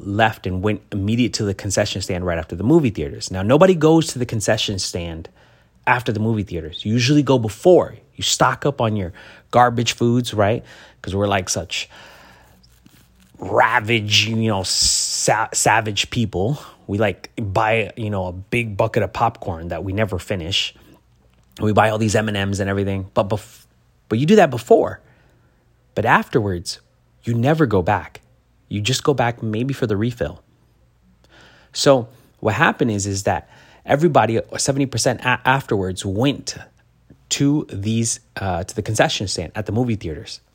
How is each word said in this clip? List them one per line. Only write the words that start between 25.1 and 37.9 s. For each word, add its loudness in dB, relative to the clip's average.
But -2
afterwards, 0
you -4
never 2
go 2
back. -2
You -4
just -2
go 2
back -2
maybe -4
for -4
the 0
refill. -4
So 4
what 0
happened 2
is, -2
is -4
that -2
everybody, 2
seventy 0
percent -2
a-, 0
afterwards, 0
went -2
to 2
these, -2